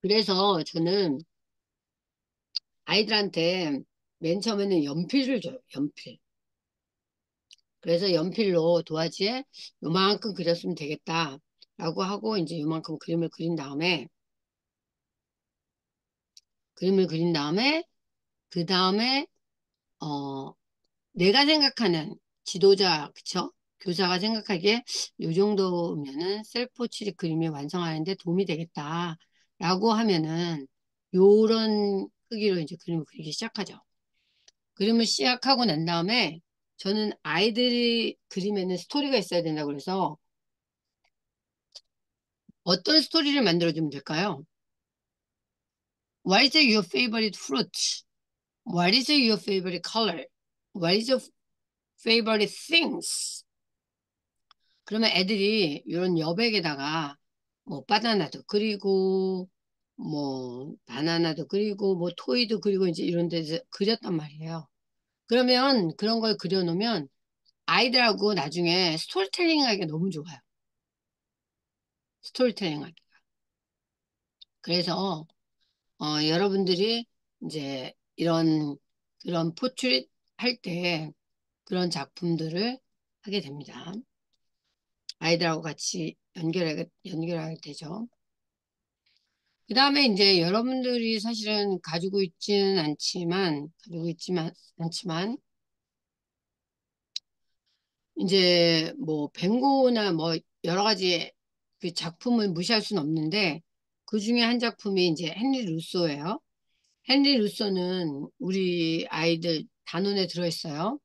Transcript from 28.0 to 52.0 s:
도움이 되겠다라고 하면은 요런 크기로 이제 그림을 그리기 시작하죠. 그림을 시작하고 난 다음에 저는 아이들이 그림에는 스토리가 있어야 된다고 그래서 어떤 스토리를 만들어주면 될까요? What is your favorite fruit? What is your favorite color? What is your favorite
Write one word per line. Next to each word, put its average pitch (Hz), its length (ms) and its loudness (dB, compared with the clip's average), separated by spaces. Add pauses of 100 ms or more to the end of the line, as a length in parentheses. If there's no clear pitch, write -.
도움이 180 300 -2
되겠다라고 170 1500 -4
하면은 170 720 0 (460)
요런 208 960 6 (220)
크기로 202 300 0
이제 165 180 -6
그림을 165 280 -4
그리기 156 260 -12
시작하죠. - 480 -8 (920)
그림을 226 320 4
시작하고 254 600 2
난 165 200 0
다음에 170 560 0 (360)
저는 208 360 -2 (100)
아이들이 233 960 2 (100)
그림에는 185 480 -2
스토리가 269 400 -2
있어야 175 260 0
된다고 151 260 -2
그래서 165 500 -2 (2500)
어떤 285 380 4
스토리를 285 400 2
만들어주면 170 500 2
될까요? 156 520 -4 (1800)
What 233 300 6
is - 0 -
your 214 280 6
favorite 226 540 -2
fruit? - 640 -4 (640)
What 175 260 2
is 254 160 2
your 233 300 4
favorite 180 500 -4
color? 214 360 -2 (500)
What 175 200 2
is 226 140 0
your 254 140 2 (760)
favorite 220 540 2 (140)